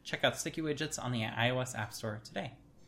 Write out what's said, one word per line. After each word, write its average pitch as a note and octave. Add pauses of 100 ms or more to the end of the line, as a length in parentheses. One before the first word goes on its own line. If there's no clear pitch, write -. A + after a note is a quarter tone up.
Check -
out B2
Sticky B2
Widgets D3+
on B2
the A2+
I A2+
O B2+
S B2+
App G#2+
Store G#2+
today. - (360)